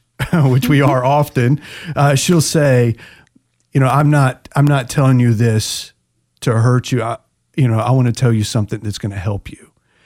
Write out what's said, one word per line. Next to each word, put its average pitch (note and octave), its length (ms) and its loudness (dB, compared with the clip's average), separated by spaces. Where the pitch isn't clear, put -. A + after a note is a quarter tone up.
<laughs> - 140 -6
which C3 360 2
we C#3+ 100 4
are C#3 240 2
often, C#3+ 560 0
uh, C#3+ 180 2
she'll E3+ 240 0
say, B2+ 560 2
you C#3 80 2
know, C3 60 2
"I'm C#3+ 220 2
not, C#3 460 0
I'm C#3+ 100 2
not C3+ 240 0
telling C3 300 2
you A#2+ 140 4
this A2 580 -2
to B2 120 -2
hurt B2 400 0
you. A#2 100 -2
I, A#2 140 -8
you C3 120 2
know, A2+ 100 0
I A2+ 140 0
wanna B2 220 2
tell A#2+ 180 0
you G#2+ 140 0
something G#2 340 -4
that's G#2 180 -10
gonna G2 180 -8
help G2+ 360 -8
you." - 200 -20